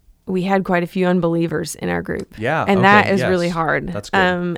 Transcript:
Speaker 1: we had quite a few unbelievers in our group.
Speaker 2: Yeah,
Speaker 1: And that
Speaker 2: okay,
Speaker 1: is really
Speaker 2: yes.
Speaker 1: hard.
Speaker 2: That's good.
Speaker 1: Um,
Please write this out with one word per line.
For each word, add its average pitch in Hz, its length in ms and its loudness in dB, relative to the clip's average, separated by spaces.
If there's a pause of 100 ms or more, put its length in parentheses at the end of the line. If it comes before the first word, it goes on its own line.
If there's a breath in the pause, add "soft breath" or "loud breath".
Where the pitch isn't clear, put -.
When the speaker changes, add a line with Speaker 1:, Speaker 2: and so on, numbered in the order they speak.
(280)
Speaker 1:
we 185 160 -2
had 190 200 2
quite 175 200 0
a 170 40 -4
few 185 200 0
unbelievers 170 680 0
in 180 140 -6
our 170 140 -2
group. - 340 -8
Speaker 2:
Yeah, 135 300 -2
Speaker 1:
And 196 160 2
that 202 220 6
Speaker 2:
okay, 196 100 0
Speaker 1:
is 160 80 0
really 175 240 0
Speaker 2:
yes. 175 80 -4
Speaker 1:
hard. 151 320 -2
Speaker 2:
That's 190 240 -10
good. 196 80 2
Speaker 1:
Um, 175 380 0